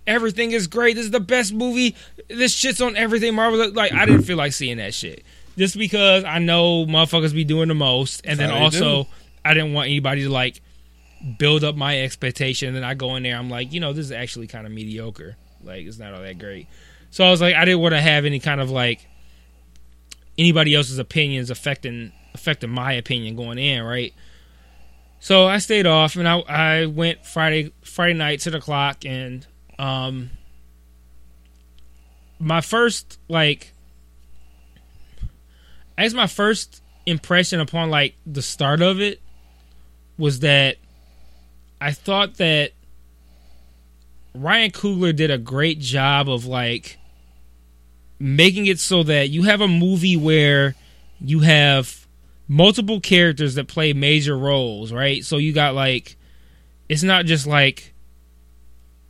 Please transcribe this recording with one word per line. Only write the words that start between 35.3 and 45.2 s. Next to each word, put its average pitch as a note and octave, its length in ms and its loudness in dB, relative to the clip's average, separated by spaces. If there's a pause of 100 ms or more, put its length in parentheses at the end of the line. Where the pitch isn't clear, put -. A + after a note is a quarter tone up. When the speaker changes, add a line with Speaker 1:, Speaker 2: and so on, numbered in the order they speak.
Speaker 1:
I - 60 0
guess A3+ 100 0
my A#3+ 140 0
first - 560 -2 (240)
impression F3 520 0
upon, D#3+ 300 -2
like, D3 280 0 (100)
the C#3 160 -8
start D3 400 0
of F#3+ 180 2
it G3+ 220 -4 (960)
was C#3+ 220 0
that C#3 360 2 (1040)
I C#3+ 120 -6
thought G3 420 -2
that D#3 380 0 (1600)
Ryan F#3+ 380 0
Coogler F3+ 440 0
did D3+ 140 0